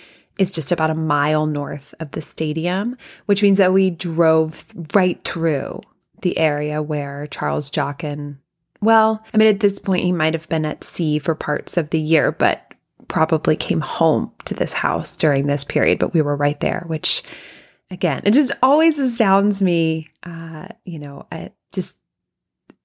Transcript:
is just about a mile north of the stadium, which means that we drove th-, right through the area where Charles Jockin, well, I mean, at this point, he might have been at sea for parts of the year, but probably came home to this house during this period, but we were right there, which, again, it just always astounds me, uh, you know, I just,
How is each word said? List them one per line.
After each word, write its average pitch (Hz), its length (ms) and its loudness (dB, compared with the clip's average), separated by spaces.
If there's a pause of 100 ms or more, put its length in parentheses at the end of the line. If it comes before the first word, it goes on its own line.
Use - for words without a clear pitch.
(380)
is 190 140 0
just - 200 -4
about 160 180 0
a 156 60 -2
mile 151 500 0
north 147 560 -6
of 147 100 -10
the 165 100 -6
stadium, 175 760 -4 (280)
which 202 160 0
means 196 160 4
that 185 140 4
we 190 180 4
drove 160 760 2
th-, 165 260 -12
right 185 300 2
through 156 560 -2 (420)
the - 160 0
area 151 440 0
where 147 460 -6
Charles 147 440 -4
Jockin, 143 640 -4 (440)
well, 220 420 4 (100)
I 220 40 -2
mean, 220 100 6
at 202 140 2
this 202 180 2
point, 190 240 -2
he 180 80 0
might 160 220 0
have 156 160 -6
been 156 160 0
at - 180 -6
sea 151 360 0
for 156 160 -2
parts - 420 -4
of 151 140 2
the 160 80 2
year, 151 340 2
but - 400 0 (340)
probably 160 480 2
came 165 260 -2
home 151 500 0 (120)
to - 100 -6
this - 200 -2
house - 420 -4
during 143 320 2
this 143 160 0
period, 90 360 0
but - 140 0
we 160 80 4
were 143 140 0
right 147 240 -2
there, - 280 -2
which, - 360 -2 (680)
again, 151 360 -2
it 208 60 4
just 262 200 4 (100)
always 302 380 4
astounds 202 640 2
me, 160 460 2 (140)
uh, 165 440 -12 (160)
you 165 160 -10
know, 139 320 -12
I 170 200 -8 (220)
just, - 220 -4 (880)